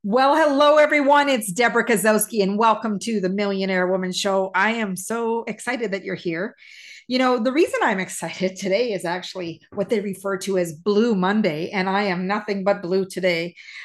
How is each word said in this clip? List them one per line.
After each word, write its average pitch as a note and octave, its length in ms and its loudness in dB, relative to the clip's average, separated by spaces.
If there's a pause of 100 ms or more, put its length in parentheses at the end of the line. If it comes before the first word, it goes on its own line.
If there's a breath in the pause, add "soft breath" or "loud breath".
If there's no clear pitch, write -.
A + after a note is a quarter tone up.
Well, C4 280 4
hello, D4 420 6
everyone. D4 520 4
It's A3 220 -2
Deborah A3+ 320 2
Kozowski, G#3+ 600 2
and G3+ 160 0
welcome A3 400 2
to A3 200 -4
the F#3 80 -2
Millionaire F#3+ 600 0
Woman F#3 240 0
Show. F#3+ 420 -2
I G3+ 200 2
am G#3 220 -4
so A3+ 520 -4
excited A3+ 440 -6
that F#3+ 120 -6
you're F#3+ 100 -8
here. F3 420 -6 (520 loud breath)
You B3+ 100 -2
know, B3+ 220 2
the B3 120 0
reason G#4 300 0
I'm A3 180 0
excited F#3 560 -6
today G3+ 380 -2
is F3 100 -6
actually F3 580 -8 (120 soft breath)
what G3 160 -4
they G#3+ 120 0
refer G3 360 -6
to F#3+ 220 -2
as E3 140 -2
Blue G#3 420 2
Monday, F#3 560 0
and F#3+ 180 -2
I G3+ 140 0
am F#3 240 -2
nothing G3+ 360 -4
but G3 200 0
blue F#3 220 0
today. F3 500 -2 (300 loud breath)